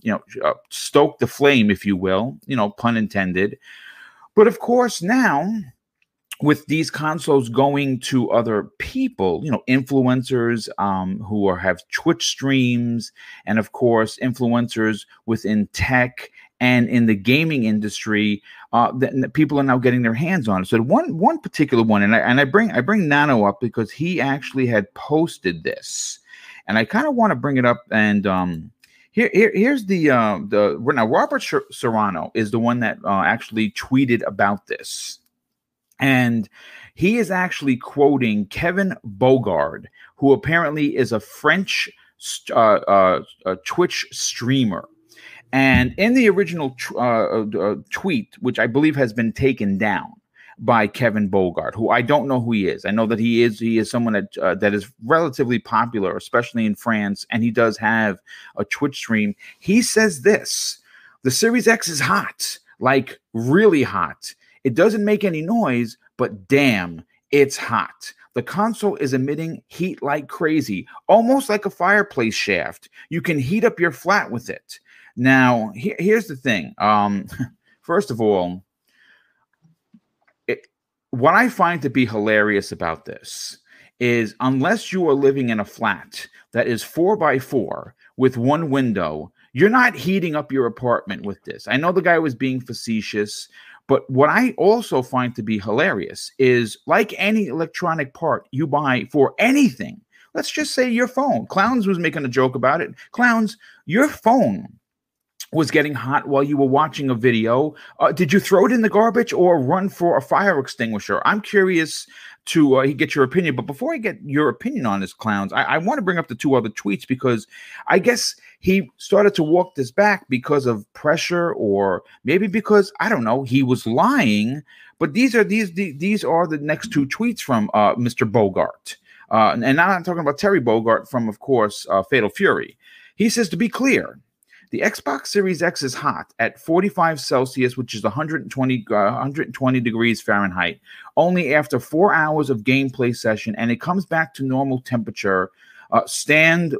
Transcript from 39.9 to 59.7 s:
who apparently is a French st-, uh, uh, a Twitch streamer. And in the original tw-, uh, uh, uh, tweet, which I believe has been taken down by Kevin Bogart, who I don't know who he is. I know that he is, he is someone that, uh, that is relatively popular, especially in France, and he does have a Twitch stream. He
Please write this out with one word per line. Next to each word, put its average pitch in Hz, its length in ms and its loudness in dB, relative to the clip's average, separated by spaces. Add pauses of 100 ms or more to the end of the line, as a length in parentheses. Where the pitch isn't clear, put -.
who 139 160 4
apparently 151 600 0
is - 160 0
a 117 100 -2
French - 680 -2 (300)
st-, - 360 -10
uh, 110 320 6
uh, 92 360 4 (240)
a 92 100 -2
Twitch - 560 -2
streamer. 120 760 -2 (640)
And 127 460 2
in 226 160 2
the 254 160 6
original 170 480 -2
tw-, - 180 -12
uh, - 20 -4
uh, 110 600 0
uh, 95 180 0 (140)
tweet, - 500 -4
which 123 180 -4
I 113 80 2
believe 143 300 2
has 127 160 0
been 113 200 -2
taken 110 460 0
down 101 340 -4 (460)
by 117 280 2
Kevin 104 420 -2
Bogart, 92 460 -2
who 110 160 -2
I 120 120 2
don't 139 260 0
know 127 120 0
who 117 120 -4
he 98 160 0
is. - 160 -6
I 98 60 -2
know 110 160 0
that 110 120 0
he 117 240 2
is, 110 160 0
he 113 200 0
is 107 120 -2
someone 117 220 -2
that, 98 260 -4
uh, 90 180 0
that 101 180 0
is 101 180 -6 (120)
relatively 131 540 0
popular, 110 580 -2
especially - 500 -2
in - 80 0
France, 104 560 -4
and 113 120 -2
he 117 80 0
does 113 280 2
have 110 420 0 (360)
a 104 80 -4
Twitch - 320 -4
stream. 107 380 -2 (240)
He 220 240 2